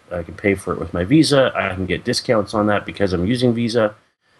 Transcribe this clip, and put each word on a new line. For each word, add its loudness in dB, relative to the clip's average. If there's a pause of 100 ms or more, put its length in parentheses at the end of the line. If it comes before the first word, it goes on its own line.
(100)
I -6
can -14
pay 2
for -4
it -6
with -6
my -2
Visa. 4
I -2
can -4
get -4
discounts -2
on 2
that 0
because -2
I'm 0
using 2
Visa. 0 (440)